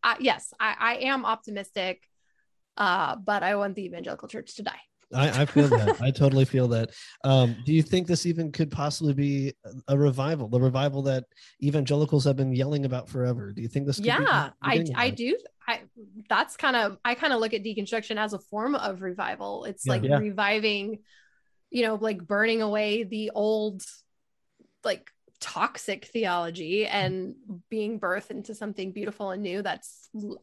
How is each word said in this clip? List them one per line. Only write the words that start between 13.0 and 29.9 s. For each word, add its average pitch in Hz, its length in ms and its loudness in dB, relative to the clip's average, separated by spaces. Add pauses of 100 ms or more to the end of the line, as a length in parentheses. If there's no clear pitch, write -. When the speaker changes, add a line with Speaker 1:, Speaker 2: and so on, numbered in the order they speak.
Speaker 2:
forever? 120 440 -4
Do 104 80 -10
you 117 60 -4
think 143 200 -2
this 139 100 0
could 202 80 -4
be 240 60 2
the 254 100 2
Speaker 1:
Yeah, 226 280 2 (120)
I, 220 180 0
Speaker 2:
beginning 156 160 -2
of - 40 -2
Speaker 1:
I 247 120 2
Speaker 2:
that? - 40 -6
Speaker 1:
do. 254 220 -2 (300)
I, 226 140 -4 (460)
that's - 300 2
kind 262 180 2
of, 202 300 0
I 240 100 0
kind 285 180 0
of 233 60 2
look 220 140 -2
at 202 100 -2
deconstruction 214 540 -4
as 214 160 -2
a 190 60 -6
form 233 360 -4
of 190 260 -4
revival. 190 640 -6
It's 202 200 -10
Speaker 2:
Yeah. 131 80 0
Speaker 1:
like 113 100 0
Speaker 3:
Yeah. 139 140 4
Speaker 1:
reviving, 208 840 0 (720)
you 240 120 0
know, 220 120 0
like, 202 320 -4
burning 220 340 2
away 214 420 0
the 214 300 -6
old, 214 500 0 (1000)
like, - 260 -4 (300)
toxic - 640 -6
theology 175 840 -2
and 190 480 -2 (340)
being 214 300 -4
birthed 190 320 -4
into 208 240 -12
something 196 360 -10
beautiful 208 380 -8
and 190 140 -6
new 190 180 -4
that's - 540 -8